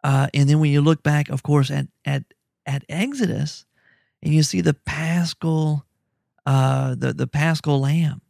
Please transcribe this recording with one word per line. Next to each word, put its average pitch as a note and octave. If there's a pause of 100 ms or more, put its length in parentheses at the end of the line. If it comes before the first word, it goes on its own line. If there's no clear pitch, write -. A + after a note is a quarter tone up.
Uh, C3+
and C#3
then D3+
when D3+
you C#3+
look D#3
back, D3
of C#3
course, C#3+
at, C#3+ (180)
at, C#3 (420)
at C#3
Exodus, F3+ (560)
and D3
you D#3
see F3+
the D#3
paschal, D#3+ (640)
uh, C3+
the, B2+
the C3
paschal D3
lamb D3